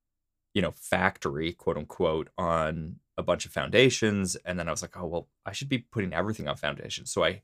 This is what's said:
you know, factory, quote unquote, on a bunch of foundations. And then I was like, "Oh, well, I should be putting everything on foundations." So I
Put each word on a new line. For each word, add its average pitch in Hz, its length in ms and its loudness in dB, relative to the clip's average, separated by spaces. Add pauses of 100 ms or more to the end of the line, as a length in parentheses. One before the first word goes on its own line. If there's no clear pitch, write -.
(540)
you 101 80 2
know, 78 100 0
factory, 87 800 0
quote - 260 -2
unquote, 80 600 -2
on 80 580 0 (220)
a 90 40 -2
bunch 87 240 0
of - 60 -16
foundations. 101 840 4
And 90 220 -6
then 82 100 -2
I - 20 0
was 76 120 -4
like, - 160 -12
"Oh, 90 80 -6
well, 82 220 -4 (180)
I 113 60 -6
should 139 160 -8
be 139 100 0
putting 95 340 -4
everything 90 360 -2
on 69 80 -2
foundations." - 560 -6
So 87 120 2
I 92 200 0